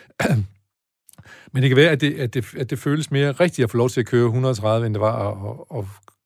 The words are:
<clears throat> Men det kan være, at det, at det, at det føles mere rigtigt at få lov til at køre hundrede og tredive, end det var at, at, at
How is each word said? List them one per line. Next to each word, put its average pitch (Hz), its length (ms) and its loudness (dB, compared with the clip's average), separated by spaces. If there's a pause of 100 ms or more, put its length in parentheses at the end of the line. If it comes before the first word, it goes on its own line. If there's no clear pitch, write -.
(220)
<clears throat> 220 100 2 (1200)
Men 131 100 0
det 135 80 4
kan 127 60 4
være, 160 140 8
at 143 100 0
det, 143 200 0
at 123 140 -4
det, 117 220 -6
at 120 140 -6
det 131 80 -6
føles 147 320 -2
mere 139 220 0
rigtigt 165 320 2
at 113 60 -2
få - 60 -4
lov 120 120 2
til 123 120 -4
at 110 60 -2
køre 120 220 2
hundrede 127 240 0
og 113 40 -4
tredive, 110 300 0
end 107 80 -2
det 101 60 -2
var 107 300 0
at, 104 260 -10 (180)
at, 123 40 -8
at 104 60 -8 (420)